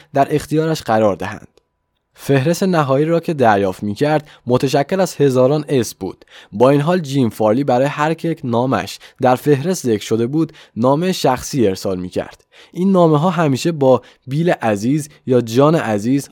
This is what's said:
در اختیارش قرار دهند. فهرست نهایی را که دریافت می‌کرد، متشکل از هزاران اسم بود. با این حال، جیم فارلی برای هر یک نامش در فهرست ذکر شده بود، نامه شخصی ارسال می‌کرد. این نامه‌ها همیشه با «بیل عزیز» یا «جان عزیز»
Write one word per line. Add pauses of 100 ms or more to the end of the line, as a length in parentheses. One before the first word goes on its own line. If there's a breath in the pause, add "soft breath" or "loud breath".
(120 loud breath)
در
اختیارش
قرار
دهند. (680)
فهرست
نهایی
را
که
دریافت
می‌کرد، (180 loud breath)
متشکل
از
هزاران
اسم
بود. (280 loud breath)
با
این
حال،
جیم
فارلی
برای
هر
یک
نامش (220 loud breath)
در
فهرست
ذکر
شده
بود، (240 loud breath)
نامه
شخصی
ارسال
می‌کرد. (280 loud breath)
این
نامه‌ها
همیشه
با (240 soft breath)
«بیل
عزیز» (180 soft breath)
یا
«جان
عزیز»